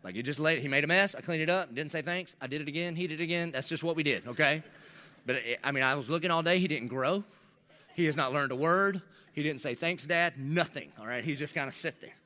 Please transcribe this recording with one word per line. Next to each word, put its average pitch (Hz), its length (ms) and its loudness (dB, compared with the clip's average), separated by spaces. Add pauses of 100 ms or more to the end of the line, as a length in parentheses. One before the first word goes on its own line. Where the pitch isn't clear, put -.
Like, 92 140 -8
he 113 60 -4
just 135 180 -4
laid, 156 220 2
he 147 60 -4
made 139 160 4
a 147 40 -2
mess. 190 260 4
I - 60 -8
cleaned 165 220 -2
it 160 80 2
up. 175 220 0
Didn't 143 200 -6
say 160 100 -4
thanks. 175 380 -6
I 135 60 -8
did 143 140 -4
it 147 80 -8
again. 165 280 -4
He 180 100 -2
did 156 140 -6
it - 20 0
again. 170 300 -2
That's 131 160 -4
just 156 160 -2
what 165 100 0
we 156 80 0
did, 139 240 0
okay?" 147 380 2 (600)
But, 127 120 0
it, 120 260 -4
I 139 80 0
mean, 135 140 2
I 131 100 4
was 131 160 -4
looking 170 220 0
all 165 100 2
day. 175 160 4
He 185 100 4
didn't 127 200 -2
grow. 135 360 0 (720)
He 175 120 2
has 147 100 2
not 135 160 2
learned 139 200 0
a 127 40 -2
word. 185 440 2 (320)
He 151 120 -4
didn't 147 160 -2
say, 123 160 -2
"Thanks, 165 300 -2
Dad." 170 320 2
Nothing, 156 600 0
all 107 80 -12
right? 120 180 -4
He 143 120 -2
just 147 180 -6
kinda 139 180 -2
sit - 280 0
there. - 140 -18 (120)